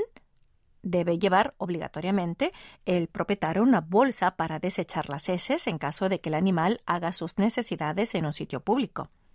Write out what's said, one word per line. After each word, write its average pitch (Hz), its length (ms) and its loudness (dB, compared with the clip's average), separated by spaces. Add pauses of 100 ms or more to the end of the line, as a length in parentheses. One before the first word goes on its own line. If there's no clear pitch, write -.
(840)
debe 175 340 0
llevar 190 420 4
obligatoriamente 180 920 -2 (340)
el 175 220 0
propietario 170 540 -2
una 240 180 6
bolsa 190 560 2
para 160 240 -4
desechar 165 500 -2
las 143 200 -2
heces 220 380 0
en 165 100 -2
caso 170 320 -2
de 185 100 0
que - 80 -8
el 156 80 0
animal 180 520 2
haga 170 260 -2
sus - 240 -6
necesidades 196 800 0
en 160 100 0
un 147 80 -2
sitio 143 280 -6
público. - 500 -2 (240)